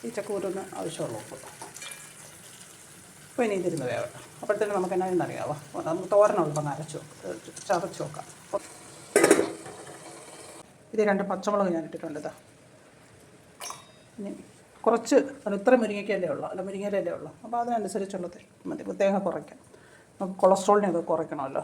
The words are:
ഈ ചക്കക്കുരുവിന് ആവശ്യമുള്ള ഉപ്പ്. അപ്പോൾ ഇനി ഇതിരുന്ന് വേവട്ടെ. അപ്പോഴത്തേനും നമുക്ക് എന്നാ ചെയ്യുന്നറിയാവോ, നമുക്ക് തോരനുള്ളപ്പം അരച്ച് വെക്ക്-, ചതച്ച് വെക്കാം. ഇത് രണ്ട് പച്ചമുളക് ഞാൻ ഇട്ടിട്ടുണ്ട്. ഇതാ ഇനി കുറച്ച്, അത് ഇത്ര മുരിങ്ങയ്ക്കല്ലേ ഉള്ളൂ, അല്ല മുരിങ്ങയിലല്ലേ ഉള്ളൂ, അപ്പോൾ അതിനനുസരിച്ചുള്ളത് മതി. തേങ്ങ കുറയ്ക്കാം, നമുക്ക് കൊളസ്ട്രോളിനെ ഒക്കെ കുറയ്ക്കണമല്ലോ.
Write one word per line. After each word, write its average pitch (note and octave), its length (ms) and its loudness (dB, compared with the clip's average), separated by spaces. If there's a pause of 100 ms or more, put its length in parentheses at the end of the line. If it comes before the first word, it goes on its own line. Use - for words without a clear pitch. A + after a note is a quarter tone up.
ഈ A#3 120 -6
ചക്കക്കുരുവിന് G3 460 -4 (160)
ആവശ്യമുള്ള D#3 420 -6
ഉപ്പ്. - 160 -14 (1900)
അപ്പോൾ - 180 -2
ഇനി G3+ 140 0
ഇതിരുന്ന് D#3 300 -2
വേവട്ടെ. A2 280 -4 (220)
അപ്പോഴത്തേനും G#3 360 0
നമുക്ക് F#3 200 0
എന്നാ F#3 100 0
ചെയ്യുന്നറിയാവോ, D3 480 -2 (340)
നമുക്ക് F#3 240 -2
തോരനുള്ളപ്പം E3 640 6
അരച്ച് D3+ 260 -10
വെക്ക്-, - 560 -12 (100)
ചതച്ച് F3 380 0
വെക്കാം. - 240 -10 (2750)
ഇത് G#3+ 80 2 (100)
രണ്ട് F#3+ 220 2
പച്ചമുളക് G3 440 2
ഞാൻ D#3+ 120 -2
ഇട്ടിട്ടുണ്ട്. D#3 340 -8
ഇതാ D#3 100 -8 (1900)
ഇനി G3+ 120 -8 (560)
കുറച്ച്, A#3 300 6 (280)
അത് G3+ 140 0
ഇത്ര B3+ 140 6 (100)
മുരിങ്ങയ്ക്കല്ലേ G3+ 540 0
ഉള്ളൂ, - 160 -6
അല്ല F#3 160 -6
മുരിങ്ങയിലല്ലേ G3 500 -2
ഉള്ളൂ, D#3 100 -10 (140)
അപ്പോൾ A3+ 180 -4
അതിനനുസരിച്ചുള്ളത് G3 800 -4 (300)
മതി. - 120 -8 (200)
തേങ്ങ G3 240 6
കുറയ്ക്കാം, D#3+ 320 -6 (600)
നമുക്ക് F#3+ 220 -4
കൊളസ്ട്രോളിനെ G3 480 8
ഒക്കെ E3 200 2
കുറയ്ക്കണമല്ലോ. D3 540 -2